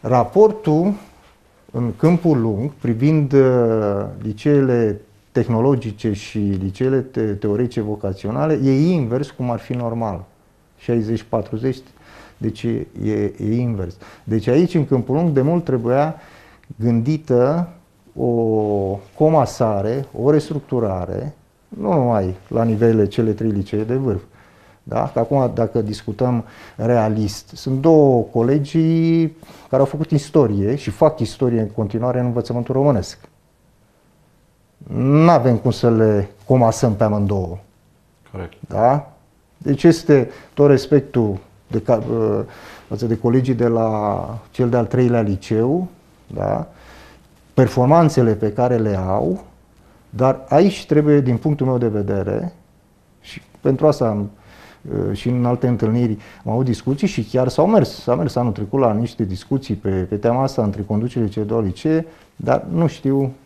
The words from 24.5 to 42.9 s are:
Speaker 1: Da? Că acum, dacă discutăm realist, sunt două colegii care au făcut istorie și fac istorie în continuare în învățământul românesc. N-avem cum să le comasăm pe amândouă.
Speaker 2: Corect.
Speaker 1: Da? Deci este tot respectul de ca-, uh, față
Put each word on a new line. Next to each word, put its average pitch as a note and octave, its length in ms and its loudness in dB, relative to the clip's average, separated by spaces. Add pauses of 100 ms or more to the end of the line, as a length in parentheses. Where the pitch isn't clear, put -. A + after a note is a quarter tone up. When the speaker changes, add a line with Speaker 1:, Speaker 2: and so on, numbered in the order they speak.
Speaker 1:
Da? - 260 -4
Că - 60 -4
acum, B2+ 360 0
dacă A2+ 260 -2
discutăm A2 640 -4 (320)
realist, A2 800 -2
sunt C3 260 -4
două C#3+ 420 6
colegii D#3+ 1120 0 (320)
care C3+ 140 2
au - 20 6
făcut D3+ 260 -4
istorie A#2+ 680 2
și G#2+ 140 -6
fac D3+ 300 2
istorie A#2 400 0
în G#2+ 80 -2
continuare A#2 520 -2
în B2 60 0
învățământul A#2+ 480 -4
românesc. C3 440 0 (1800)
N-avem C3+ 600 4
cum A#2+ 140 0
să A#2+ 200 0
le G#2+ 380 2 (180)
comasăm A#2 480 2
pe G#2+ 100 0
amândouă. G2 540 -2 (760)
Speaker 2:
Corect. F#2+ 220 -14 (140)
Speaker 1:
Da? B2 440 0 (460)
Deci C#3+ 240 -2
este D3+ 480 4 (240)
tot C#3+ 140 4
respectul B2+ 680 2 (280)
de A2+ 140 -4
ca-, A2+ 300 0
uh, G#2+ 300 0 (480)
față A2 180 -6